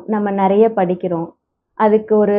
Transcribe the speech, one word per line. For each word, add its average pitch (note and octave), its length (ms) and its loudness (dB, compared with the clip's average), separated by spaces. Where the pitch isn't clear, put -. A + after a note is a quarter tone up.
நம்ம G#3 240 -2
நிறைய G3 380 2
படிக்கிறோம், F3+ 600 -4
அதுக்கு G#3+ 380 2
ஒரு G#3 220 2